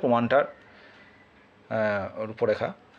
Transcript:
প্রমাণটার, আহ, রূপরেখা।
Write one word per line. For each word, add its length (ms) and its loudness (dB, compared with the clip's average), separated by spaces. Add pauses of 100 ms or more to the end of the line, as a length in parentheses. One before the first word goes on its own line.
প্রমাণটার, 420 4
আহ, 1600 -8 (240)
রূপরেখা। 400 0 (300)